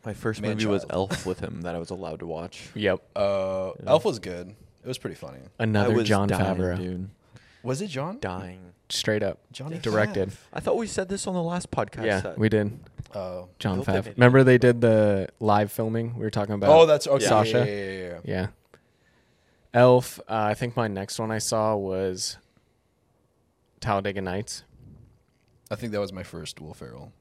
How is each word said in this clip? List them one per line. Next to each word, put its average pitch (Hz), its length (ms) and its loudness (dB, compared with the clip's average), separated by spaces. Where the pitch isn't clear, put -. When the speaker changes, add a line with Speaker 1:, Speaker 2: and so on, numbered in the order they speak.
Speaker 1:
My 110 100 -8
first 107 280 -4
Speaker 2:
Man 107 140 -2
Speaker 1:
movie 110 100 -2
was 101 160 2
Speaker 2:
Child. - 100 -10
Speaker 1:
Elf - 140 -6
with 92 120 -4
him 85 240 -10
that 87 140 -6
I - 20 -4
was 85 120 -10
allowed 90 300 -10
to 82 60 -10
watch. 82 480 -10
Speaker 3:
Yep. 95 260 0
Speaker 2:
Uh, 95 540 -2
Speaker 1:
Yeah. - 80 -2
Speaker 2:
Elf 160 140 6
was 151 140 -2
good. 90 300 -10
It - 40 -12
was 127 100 -8
pretty 87 180 -10
funny. - 220 -16
Speaker 3:
Another 107 320 2
Speaker 1:
I 117 40 4
was 110 120 2
Speaker 3:
Jon 101 200 2
Speaker 1:
dying, 95 280 0
Speaker 3:
Favreau. 90 200 -2
Speaker 1:
dude. 92 320 -6
Speaker 2:
Was 131 180 -4
it 214 60 -4
Jon? 170 340 -8
Speaker 1:
Dying. 92 520 -10
Speaker 3:
Straight 107 340 0
up. 95 160 -2
Speaker 2:
Johnny 160 260 -12
Speaker 3:
Directed. 107 520 0
Speaker 2:
Depp. - 60 -14
Speaker 1:
I - 60 -8
thought - 180 0
we 226 120 -2
said 190 200 -4
this 196 200 -6
on 185 60 -4
the 180 80 -2
last 175 280 -4
podcast 113 360 -4
Speaker 3:
Yeah, 101 140 2
Speaker 1:
that 92 160 -8
Speaker 3:
we 110 120 4
did. 107 320 2
Speaker 2:
Oh. 92 340 -8
Speaker 3:
Jon 95 160 -2
Speaker 1:
Don't 135 100 -2
they - 60 0
Speaker 3:
Fav. 98 140 0
Speaker 1:
make 107 100 -14
Speaker 3:
Remember 127 260 8
they 127 160 8
did 120 220 4
the 107 480 4
live 104 320 2
filming? 117 460 -4
We 110 80 -6
were 107 60 -2
talking 104 260 -4
about 110 140 4
Speaker 2:
Oh, 160 140 12
that's 151 220 4
okay. 139 180 2
Speaker 3:
Sasha. 110 340 4
Speaker 2:
Yeah, 123 60 4
yeah, 104 80 -2
yeah, 98 200 -6
yeah, 92 160 -8
yeah. 85 160 -10
Speaker 3:
Yeah. 95 220 -2
Elf. 123 460 6
Uh, - 40 -6
I 107 220 0
think 120 220 -6
my 117 120 -2
next 98 320 -8
one 110 100 -4
I 110 80 -2
saw 107 380 0
was 95 640 -4
Talladega 101 400 -2
Nights. 95 440 -6
Speaker 2:
I 104 60 -4
think 113 160 -8
that 104 80 -2
was 95 120 -4
my 95 120 -10
first - 360 -12
Will 76 140 -16
Ferrell. - 460 -18